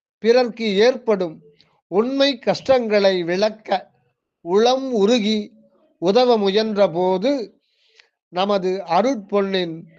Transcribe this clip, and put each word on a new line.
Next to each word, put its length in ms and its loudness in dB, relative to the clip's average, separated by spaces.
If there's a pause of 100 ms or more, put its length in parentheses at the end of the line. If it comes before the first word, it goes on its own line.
(180)
பிறர்க்கு 580 0
ஏற்படும் 680 0 (440)
உண்மை 520 0
கஷ்டங்களை 840 0
விளக்க 680 -4 (500)
உளம் 520 0
உருகி 600 0 (440)
உதவ 400 2
முயன்ற 520 0
போது 720 -2 (680)
நமது 560 -2
அருட்பொன்னின் 1000 -2 (160)